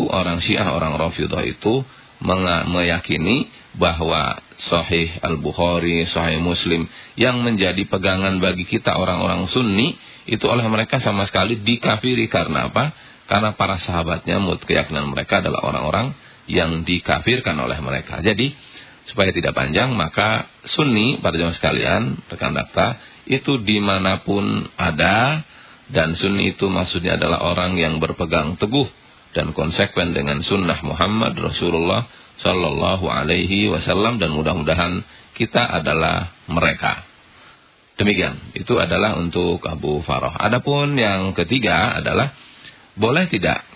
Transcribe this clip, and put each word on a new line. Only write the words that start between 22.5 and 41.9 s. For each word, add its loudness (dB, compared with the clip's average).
dakta, -2
itu 0
dimanapun 0
ada, 2
dan 0
Sunni 0
itu 0
maksudnya -2
adalah 0
orang 0
yang 0
berpegang -2
teguh 0
dan -2
konsekuen 0
dengan -2
sunnah 0
Muhammad 0
Rasulullah 0
Sallallahu 0
Alaihi 2
Wasallam, 0
dan 0
mudah-mudahan 0
kita 0
adalah 0
mereka. -2
Demikian, 0
itu 0
adalah 2
untuk 0
Abu -2
Farah. -2
Adapun 0
yang 2
ketiga 0